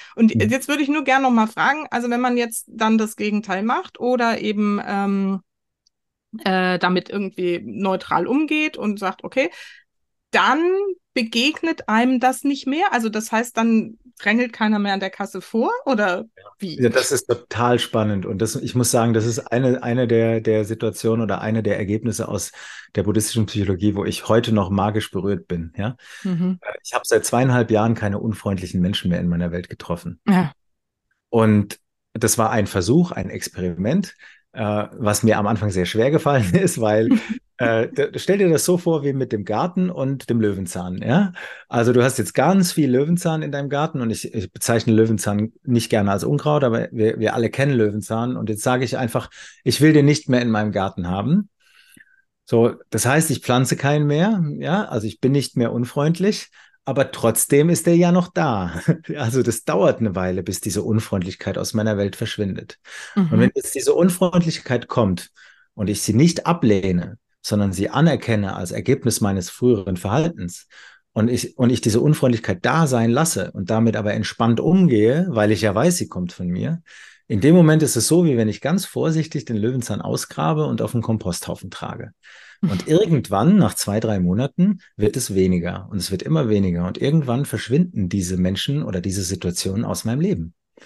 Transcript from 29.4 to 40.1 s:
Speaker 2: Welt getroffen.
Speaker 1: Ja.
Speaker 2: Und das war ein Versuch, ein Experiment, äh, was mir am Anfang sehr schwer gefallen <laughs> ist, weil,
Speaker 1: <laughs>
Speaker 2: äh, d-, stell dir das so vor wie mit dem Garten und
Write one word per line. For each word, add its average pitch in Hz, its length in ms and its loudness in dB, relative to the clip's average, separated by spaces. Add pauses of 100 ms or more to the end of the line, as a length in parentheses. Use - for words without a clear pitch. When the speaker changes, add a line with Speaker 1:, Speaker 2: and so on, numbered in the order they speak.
Speaker 2:
Welt 87 180 -8
getroffen. - 580 -10
Speaker 1:
Ja. 180 240 2 (800)
Speaker 2:
Und 107 500 4 (340)
das 113 240 0
war 110 140 2
ein 107 160 0
Versuch, 123 440 2
ein 95 180 -8
Experiment, 92 840 -4 (380)
äh, 104 400 -2
was 104 300 0
mir 107 140 4
am 104 100 0
Anfang 104 220 0
sehr 90 160 0
schwer 113 260 0
gefallen 143 420 2
<laughs> - 20 -
ist, 180 240 0
weil, 110 300 2 (260)
Speaker 1:
<laughs> - 220 -18
Speaker 2:
äh, 117 320 0
d-, 143 280 -4
stell 185 200 0
dir 190 120 4
das 151 140 2
so 180 140 2
vor 165 260 -2
wie 143 100 0
mit 131 200 -4
dem 104 100 -4
Garten 175 460 -2
und 135 400 -4